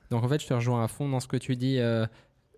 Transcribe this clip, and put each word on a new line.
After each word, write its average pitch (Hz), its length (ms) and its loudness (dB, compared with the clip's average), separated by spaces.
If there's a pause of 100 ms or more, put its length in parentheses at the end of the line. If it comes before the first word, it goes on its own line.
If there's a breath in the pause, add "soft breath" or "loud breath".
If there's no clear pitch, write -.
(100)
Donc 117 140 2
en 123 40 2
fait, 151 140 0
je - 40 -14
te - 80 0
rejoins 120 300 2
à 113 40 0
fond 143 200 -4
dans 131 120 0
ce 131 80 -6
que 135 80 -2
tu 127 200 -2
dis, 131 220 0
euh, 117 280 2 (520 loud breath)